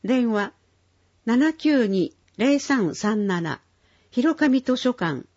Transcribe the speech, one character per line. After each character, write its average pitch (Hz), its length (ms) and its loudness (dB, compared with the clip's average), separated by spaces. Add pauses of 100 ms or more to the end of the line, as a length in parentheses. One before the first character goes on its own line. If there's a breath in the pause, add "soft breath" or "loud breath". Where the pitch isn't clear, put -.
電 240 280 0
話、 208 220 -2 (720)
七 269 280 2
九 285 320 2
二 190 300 -2 (220)
零 277 220 2
三 202 360 -2
三 208 320 -2
七、 170 340 -4 (480)
広 302 300 0
上 269 220 2
図 254 140 -2
書 247 200 -2
館 151 300 -6 (120)